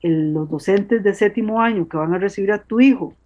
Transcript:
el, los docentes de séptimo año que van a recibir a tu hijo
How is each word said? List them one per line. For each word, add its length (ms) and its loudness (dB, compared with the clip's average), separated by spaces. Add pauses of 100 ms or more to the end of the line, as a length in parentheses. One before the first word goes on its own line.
el, 320 0
los 160 -4
docentes 540 0
de 100 2
séptimo 480 0
año 260 0
que 80 -8
van 160 -2
a 60 0
recibir 320 -2
a 140 -2
tu 160 -2
hijo 340 4 (120)